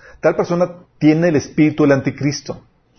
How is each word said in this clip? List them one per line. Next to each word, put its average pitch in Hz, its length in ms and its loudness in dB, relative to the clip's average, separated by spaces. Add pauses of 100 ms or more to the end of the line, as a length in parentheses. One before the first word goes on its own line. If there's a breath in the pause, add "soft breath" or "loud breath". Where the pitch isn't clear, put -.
(200 soft breath)
Tal 160 160 0
persona 175 380 -2 (240)
tiene 156 320 2
el 151 80 0
espíritu 151 460 0
del 143 100 4
anticristo, - 720 -6 (340)